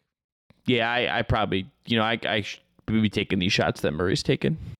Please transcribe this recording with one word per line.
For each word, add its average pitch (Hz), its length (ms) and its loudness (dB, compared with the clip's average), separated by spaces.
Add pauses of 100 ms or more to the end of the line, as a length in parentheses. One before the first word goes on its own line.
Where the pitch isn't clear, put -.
(680)
"Yeah, 117 220 2
I, 117 300 0
I - 40 0
probably, 98 440 0 (200)
you 117 100 2
know, 110 60 4
I, 113 200 0
I 104 180 -2
should - 200 -10 (240)
be 110 240 4
taking 98 300 0
these 90 120 2
shots - 300 0
that 76 120 0
Murray's 87 280 0
taking." 147 360 0 (220)